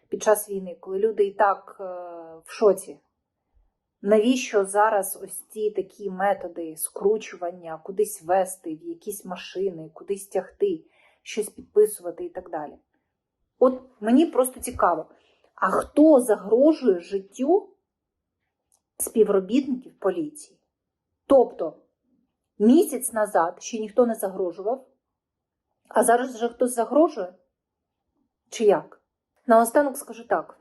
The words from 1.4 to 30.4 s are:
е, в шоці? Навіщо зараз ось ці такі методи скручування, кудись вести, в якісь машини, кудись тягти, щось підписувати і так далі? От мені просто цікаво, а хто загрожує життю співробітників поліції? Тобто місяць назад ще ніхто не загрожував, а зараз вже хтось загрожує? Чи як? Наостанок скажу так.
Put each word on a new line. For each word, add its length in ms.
е, 40
в 80
шоці? 480
Навіщо 640
зараз 580
ось 260
ці 220
такі 400
методи 680
скручування, 1080
кудись 380
вести, 520
в 100
якісь 400
машини, 720
кудись 320
тягти, 580
щось 260
підписувати 760
і 40
так 220
далі? 280
От 220
мені 260
просто 340
цікаво, 460
а 160
хто 500
загрожує 800
життю 720
співробітників 1000
поліції? 600
Тобто 500
місяць 540
назад 500
ще 160
ніхто 280
не 80
загрожував, 760
а 160
зараз 300
вже 140
хтось 260
загрожує? 600
Чи 140
як? 380
Наостанок 500
скажу 300
так. 340